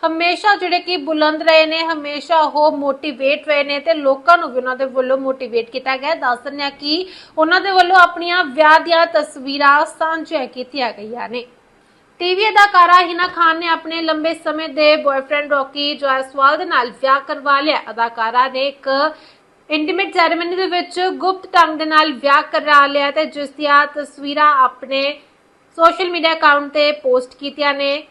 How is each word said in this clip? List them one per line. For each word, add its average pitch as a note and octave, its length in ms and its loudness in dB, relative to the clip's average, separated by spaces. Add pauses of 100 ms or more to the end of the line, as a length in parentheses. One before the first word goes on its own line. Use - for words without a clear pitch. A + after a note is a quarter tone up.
ਹਮੇਸ਼ਾ E4+ 480 0
ਜਿਹੜੇ F4+ 240 -2
ਕਿ F4 180 -6
ਬੁਲੰਦ D4+ 460 -2
ਰਹੇ D#4+ 240 4
ਨੇ, D#4+ 180 -4
ਹਮੇਸ਼ਾ D4 560 -2
ਉਹ D4+ 360 2
ਮੋਟੀਵੇਟ C#4 720 -4
ਰਹੇ D4 160 2
ਨੇ C#4+ 160 -4
ਤੇ D#4+ 140 0
ਲੋਕਾਂ C#4+ 440 2
ਨੂੰ D#4+ 140 -4
ਵੀ B3 40 -4
ਉਹਨਾਂ B3+ 200 -4
ਦੇ C4 80 -4
ਵੱਲੋਂ C4 340 -2
ਮੋਟੀਵੇਟ B3+ 520 -4
ਕੀਤਾ C4 260 -4
ਗਿਆ। C#4+ 180 -4
ਦੱਸ B3 240 -2
ਦਿੰਦੇ C#4+ 240 -10
ਹਾਂ C#4+ 80 -4
ਕਿ D4+ 360 -6 (320)
ਉਹਨਾਂ E4 220 2
ਦੇ F#4+ 100 -4
ਵੱਲੋਂ F#4 260 4
ਆਪਣੀਆਂ F4 480 4
ਵਿਆਹ D4+ 360 6
ਦੀਆਂ E4 260 2
ਤਸਵੀਰਾਂ C#4+ 760 0 (140)
ਸਾਂਝੀਆਂ D#4+ 480 -4
ਕੀਤੀਆਂ B3 460 -8
ਗਈਆਂ G#3+ 360 -12
ਨੇ। A#3+ 180 -10 (720)
ਟੀਵੀ F#4 300 0
ਅਦਾਕਾਰਾ F#4+ 520 6
ਹਿਨਾ F4 260 -2
ਖਾਨ E4 320 2
ਨੇ E4+ 100 -6
ਆਪਣੇ E4 340 -4
ਲੰਬੇ D#4+ 320 -2
ਸਮੇਂ D#4 340 -6
ਦੇ D4+ 280 2
ਬॉयਫ੍ਰੈਂਡ C#4 560 -2
ਰੌਕੀ C#4+ 420 -4
ਜੋਇਸਵਾਲ C4+ 600 0
ਦੇ F4 80 -4
ਨਾਲ C4+ 260 -2
ਵਿਆਹ C4+ 300 0
ਕਰਵਾ C#4+ 400 -2
ਲਿਆ। D4+ 300 -2
ਅਦਾਕਾਰਾ A#3 580 -2
ਨੇ C4 200 -4
ਇੱਕ C#4 440 -2 (580)
ਇੰਟੀਮੇਟ E4+ 440 -2
ਸੈਰੇਮਨੀ E4+ 420 0
ਦੇ F#4 100 -2
ਵਿੱਚ F4 340 -4
ਗੁਪਤ F#4 540 -4
ਢੰਗ D#4+ 240 2
ਦੇ D#4 60 -4
ਨਾਲ D#4 280 2
ਵਿਆਹ C#4 300 2
ਕਰਾ D4 440 2
ਲਿਆ C#4+ 240 0
ਤੇ D#4 140 -2
ਜਿਸ C#4 260 -10
ਦੀਆਂ C#4+ 440 2
ਤਸਵੀਰਾਂ C#4+ 560 0 (140)
ਆਪਣੇ C4+ 380 -4 (720)
ਸੋਸ਼ਲ F4 340 2
ਮੀਡੀਆ E4 220 0
ਅਕਾਊਂਟ D4 400 0
ਤੇ D4 200 2
ਪੋਸਟ B3+ 460 -2
ਕੀਤੀਆਂ C#4+ 360 -4
ਨੇ। C#4 360 -4